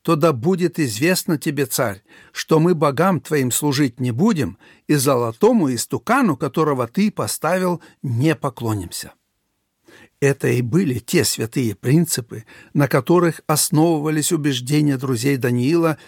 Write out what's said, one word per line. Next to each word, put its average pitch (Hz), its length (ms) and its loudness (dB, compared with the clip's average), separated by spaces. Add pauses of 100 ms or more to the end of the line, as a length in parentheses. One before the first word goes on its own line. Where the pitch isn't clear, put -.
то 165 140 0
да 160 180 4
будет 165 460 -2
известно 151 580 0
тебе, 143 280 -2
царь, 110 380 -4 (300)
что - 260 2
мы 175 160 4
богам 156 460 0
твоим 131 300 -2
служить 139 500 -2
не 123 100 -2
будем, 143 460 0 (300)
и 151 80 2
золотому 135 800 2
истукану, 147 640 -2
которого 139 520 -2
ты 202 220 0
поставил, 175 720 -4 (200)
не 143 340 0
поклонимся"". 110 800 -6 (1080)
Это 139 300 0
и 123 120 0
были 127 380 -2
те - 240 0
святые 113 500 -4
принципы, 123 720 -2 (300)
на 143 120 2
которых 165 600 2
основывались 156 840 0
убеждения 143 640 0
друзей 131 400 0
Даниила, 131 600 0 (100)